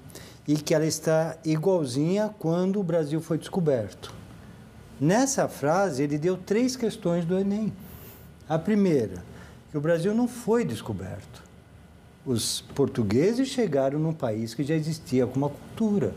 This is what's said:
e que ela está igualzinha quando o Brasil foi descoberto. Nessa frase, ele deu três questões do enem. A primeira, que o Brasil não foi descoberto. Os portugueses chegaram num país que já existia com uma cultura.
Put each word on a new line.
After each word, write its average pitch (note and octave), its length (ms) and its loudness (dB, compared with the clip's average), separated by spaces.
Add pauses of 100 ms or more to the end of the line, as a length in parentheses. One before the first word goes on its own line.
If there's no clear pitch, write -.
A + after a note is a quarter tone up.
(460)
e D3 100 2
que D3 180 0
ela D#3 100 4
está D#3+ 580 0
igualzinha E3 960 0
quando F#3 420 0
o - 20 -2
Brasil D#3+ 400 0
foi D#3+ 160 -2
descoberto. C#3+ 760 -2 (880)
Nessa F#3+ 480 4
frase, D3+ 540 0
ele D3+ 160 0
deu F3+ 180 0
três A#3 400 0
questões F3 480 -2
do F3+ 140 0
enem. G3+ 340 0 (720)
A D#3+ 120 0
primeira, D#3 680 2 (460)
que D3+ 80 -4
o - 20 0
Brasil E3+ 340 2
não A#3+ 140 2
foi A#3 380 0
descoberto. F#2+ 760 -8 (840)
Os A#2 340 0 (140)
portugueses C#3 720 2
chegaram D3 500 0
num D#3+ 140 0
país A2+ 400 -2
que D3+ 100 -4
já C#3+ 120 0
existia D3+ 520 0
com B2 120 -2
uma C#3+ 100 0
cultura. G3+ 680 0